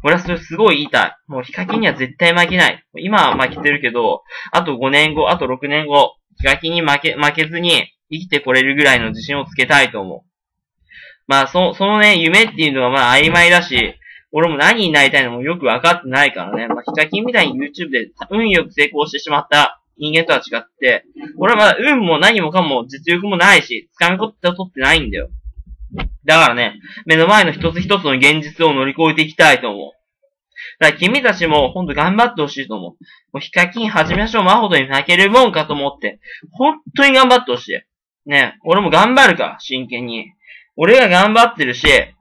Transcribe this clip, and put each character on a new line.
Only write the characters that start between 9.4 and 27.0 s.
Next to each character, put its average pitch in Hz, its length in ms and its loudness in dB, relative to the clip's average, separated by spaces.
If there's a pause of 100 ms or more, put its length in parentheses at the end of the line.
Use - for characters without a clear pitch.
つ - 100 -20
け 131 100 -2
た 139 160 2
い 127 80 0
と 110 120 -10
思 90 160 -12
う。 - 40 -20 (1040)
ま 139 200 2
あ、 - 20 -10
そ-、 180 260 0
そ 196 140 -2
の 214 120 2
ね、 208 200 4
夢 170 240 2
っ 214 120 -4
て 156 60 -4
い 156 80 2
う 139 40 -4
の 131 100 -2
は 123 80 0
ま 131 200 2
あ 131 40 4
曖 151 160 4
昧 170 180 4
だ 175 140 4
し、 123 320 -4 (360)
俺 165 180 0
も 151 80 -4
何 196 280 0
に 170 60 -2
な 147 120 4
り 135 60 4
た 143 100 2
い 135 40 0
の 123 80 -4
も 120 100 -8
よ 160 160 -4
く 143 80 -8
分 123 160 0
か 170 140 2
っ 170 80 -14
て 131 60 -12
な 135 160 0
い 131 60 0
か 87 140 -10
ら 101 100 -8
ね。 117 120 -6
ま 120 140 -14
あ、 - 20 -20
ヒ - 80 -10
カ 151 160 -2
キ 196 140 -6
ン 226 40 -6
み 247 80 -6
た 214 80 2
い 147 100 0
に 127 80 -8
YouTube 147 300 -10
で 123 220 -6 (180)
運 214 220 -2
よ 165 140 2
く 117 60 -20
成 147 120 -2
功 147 240 -4
し - 40 -14
て 139 60 -10
し - 140 -8
ま 147 80 0
っ - 100 -10
た 147 320 0 (160)
人 151 160 -8
間 165 120 0
と 165 80 0
は 131 60 0
違 117 220 -8
っ - 60 -20 (140)
て、 120 240 0 (320)
俺 190 160 2
は 220 40 2
ま 214 100 4
だ 175 120 2
運 262 220 0
も 165 180 0
何 208 220 2
も 156 100 -4
か 185 100 0
も 131 240 -2
実 143 280 -6
力 180 140 -4
も 196 100 -2
な 185 180 4
い 156 60 2
し、 - 360 -12
掴 175 140 0
み 190 60 -2
取 208 120 -4
っ - 60 -20
て - 60 -20
取 180 140 -2 (140)
っ - 40 -20
て 131 80 -8
な 135 120 2
い 165 60 2
ん 123 100 -8
だ 95 80 -8
よ。 69 120 -10 (960)
だ 156 120 4
か 151 120 4
ら 120 40 -2
ね、 120 280 -4 (240)